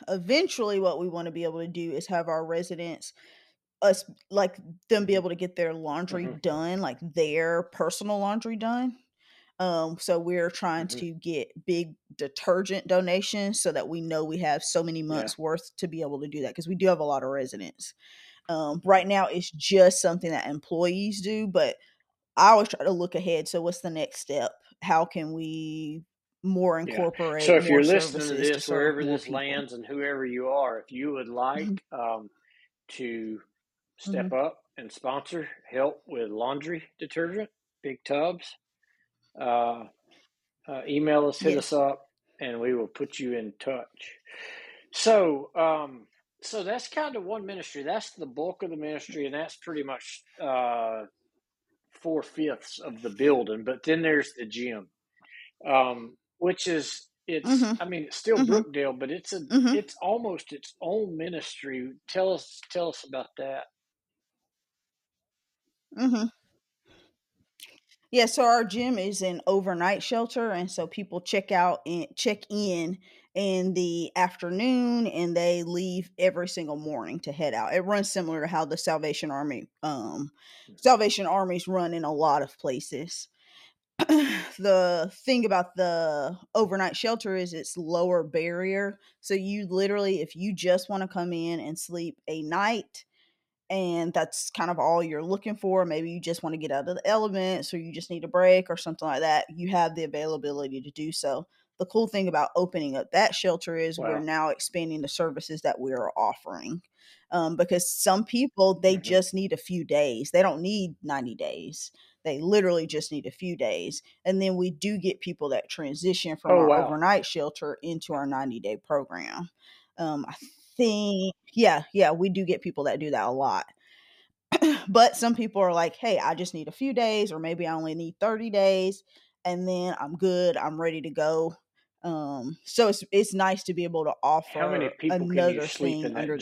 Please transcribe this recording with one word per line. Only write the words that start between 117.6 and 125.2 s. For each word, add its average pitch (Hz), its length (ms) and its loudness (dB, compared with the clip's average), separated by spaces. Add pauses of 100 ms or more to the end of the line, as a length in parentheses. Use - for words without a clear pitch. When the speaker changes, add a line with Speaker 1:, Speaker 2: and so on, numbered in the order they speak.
Speaker 1:
into 165 320 -6
our 139 120 -4
ninety-day 127 520 -4
program. 131 720 -4 (480)
Um, 151 300 -4
I - 60 -12 (420)
think, 208 580 2 (180)
yeah, 170 400 6
yeah, 175 200 6
we 175 180 2
do 190 140 -2
get 170 180 0
people 147 220 -4
that 131 160 0
do 151 100 -6
that 113 160 0
a 120 40 0
lot. 127 360 0 (840)
<clears throat> 302 360 2
But 226 280 8
some 233 180 2